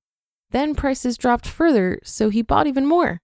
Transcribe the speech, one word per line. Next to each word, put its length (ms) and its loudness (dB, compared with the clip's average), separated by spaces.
Then 240 -2
prices 420 -4
dropped 300 0
further, 560 2
so 260 -2
he 120 0
bought 260 2
even 180 0
more. 380 0